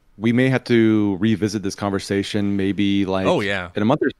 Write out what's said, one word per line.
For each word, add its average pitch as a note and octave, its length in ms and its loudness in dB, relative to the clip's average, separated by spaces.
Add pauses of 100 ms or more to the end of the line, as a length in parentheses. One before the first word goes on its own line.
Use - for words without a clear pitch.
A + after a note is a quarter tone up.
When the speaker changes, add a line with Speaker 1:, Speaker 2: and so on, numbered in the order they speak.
(180)
Speaker 1:
we G#2+ 120 2
may B2+ 200 2
have B2+ 140 0
to A2 560 2
revisit G#2 420 0
this F#2 120 -6
conversation G2+ 800 -2
maybe, G2 520 0
like, F#2+ 200 -2
Speaker 2:
Oh, E3 140 2
yeah. G2 340 -4
Speaker 1:
in G#2 60 -4
a G#2 60 0
month C#3 160 2
or C#3 180 -2